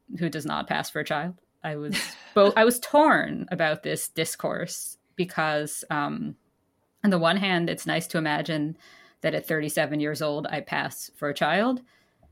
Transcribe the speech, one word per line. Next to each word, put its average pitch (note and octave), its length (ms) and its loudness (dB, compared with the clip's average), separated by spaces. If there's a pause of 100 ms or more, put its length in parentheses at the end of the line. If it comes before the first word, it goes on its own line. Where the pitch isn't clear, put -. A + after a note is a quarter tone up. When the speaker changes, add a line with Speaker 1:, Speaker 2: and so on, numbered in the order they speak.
(180)
Speaker 1:
who E3+ 100 0
does D3+ 180 -6
not D3+ 200 -4
pass D3+ 240 -2
for D3+ 100 -6
a D3+ 40 -4
child, D#3+ 300 -4 (280)
I D#3 140 -6
was D3 180 -6
Speaker 2:
<laughs> - 400 -8
Speaker 1:
bo-, G3+ 220 8
I A3 80 8
was A#3 160 4
torn C#4 720 4
about D#3 300 0
this D#3 260 -4
discourse - 880 -4 (180)
because, D#3 760 -2
um, D3 460 -4 (680)
on G#3 60 6
the F#3 80 4
one E3 180 4
hand, F3+ 340 2
it's - 160 -6
nice D#3+ 220 -2
to E3+ 100 0
imagine D#3 580 -2 (440)
that D#3 140 0
at D3+ 120 -4
thirty-seven D3+ 540 0
years D3 220 -2
old, D3 260 -2
I D3+ 140 -6
pass - 520 -6
for D3 140 -6
a C#3+ 60 -2
child, G#3 480 0 (500)